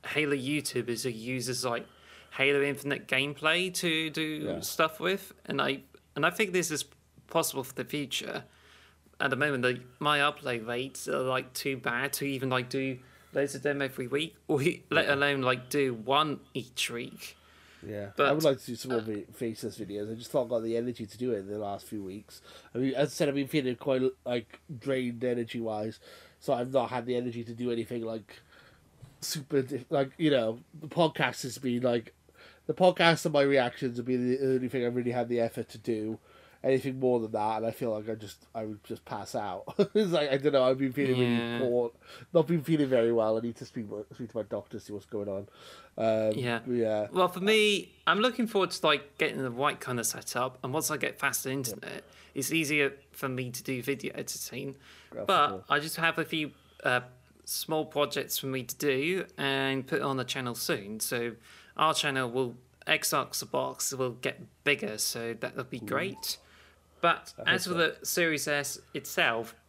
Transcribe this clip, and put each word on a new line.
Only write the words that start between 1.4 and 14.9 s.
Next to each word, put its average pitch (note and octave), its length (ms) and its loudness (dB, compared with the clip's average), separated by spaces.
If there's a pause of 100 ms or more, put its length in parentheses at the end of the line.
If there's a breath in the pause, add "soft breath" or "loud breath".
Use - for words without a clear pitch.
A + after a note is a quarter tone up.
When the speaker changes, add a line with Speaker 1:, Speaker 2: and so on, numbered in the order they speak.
Speaker 1:
like, A#2 220 -4 (460 loud breath)
Halo C#3 300 2
Infinite C#3 460 -2
gameplay D#3 680 0
to D#3+ 360 0
do D#3+ 120 -4
Speaker 2:
Yeah. D#3 380 -4
Speaker 1:
stuff - 400 0
with, F#3+ 320 -2 (140)
and C#3 140 -2
I, C#3 200 -2 (340)
and D3 120 0
I E3+ 40 4
think F#3 220 -2
this F3 180 0
is D3+ 140 -4 (440)
possible D#3 360 0
for - 100 -14
the B2+ 100 -6
future. - 600 -6 (760 soft breath)
At C3+ 100 4
the C3 60 2
moment, C3+ 260 2
the, B2 180 2 (180)
my D3 220 2
upload C#3 480 0
rates B2+ 400 -6
are, D3 140 0
like, B2+ 320 -2
too C3+ 240 -4
bad B2+ 360 -2
to - 120 -4
even, C3+ 220 -2
like, B2+ 200 0
do C3+ 300 -2 (340 loud breath)
loads C#3 220 0
of C3+ 80 -10
them C#3+ 200 0
every C3 240 -4
week, D3 300 -4 (100)
or D3+ 140 2
he, E3 300 0